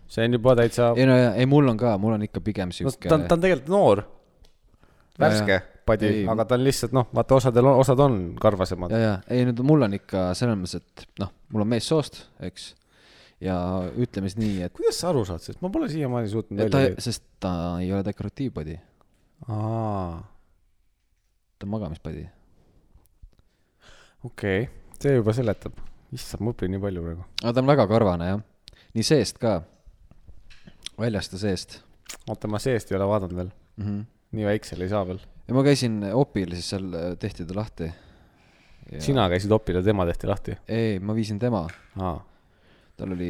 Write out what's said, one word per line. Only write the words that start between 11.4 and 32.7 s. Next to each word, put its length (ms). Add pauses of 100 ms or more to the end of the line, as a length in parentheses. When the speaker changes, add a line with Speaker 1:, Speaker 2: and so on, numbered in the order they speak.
Speaker 2:
mul 120
on 60
meessoost, 560 (160)
eks, 340 (680)
ja 140 (400)
ütleme 340
siis 80
nii, 260
et 100
Speaker 1:
Kuidas 260
sa 100
aru 160
saad, 160
sest 200
ma 80
pole 200
siiamaani 400
suutnud 300
Speaker 2:
et 120
ta, 60
Speaker 1:
välja 120
leida. 120
Speaker 2:
sest 220 (160)
ta 120 (280)
ei 140
ole 100
dekoratiivpadi. 760 (680)
Speaker 1:
Aa. 720 (1400)
Speaker 2:
Ta 40
on 40
magamispadi. 560 (2000)
Speaker 1:
Okei, 440 (320)
see 160
juba 180
seletab. 440 (340)
Issand, 320
ma 100
õpin 200
nii 80
palju 220
praegu. 220 (180)
Speaker 2:
Aga 100
ta 100
on 60
väga 180
karvane, 440
jah. 120 (520)
Nii 100
seest 340
ka. 180 (1400)
Väljast 400
ja 60
seest. 380 (480)
Speaker 1:
Oota, 220
ma 100
seest 320